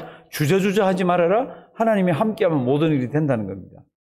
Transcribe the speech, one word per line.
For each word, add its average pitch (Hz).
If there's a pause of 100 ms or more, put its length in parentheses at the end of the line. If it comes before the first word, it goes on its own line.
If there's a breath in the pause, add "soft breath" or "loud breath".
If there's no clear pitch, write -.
(300 loud breath)
주저주저 190
하지 190
말아라. 180
하나님이 208
함께 214
하면 160
모든 147
일이 127
된다는 135
겁니다. 92 (200)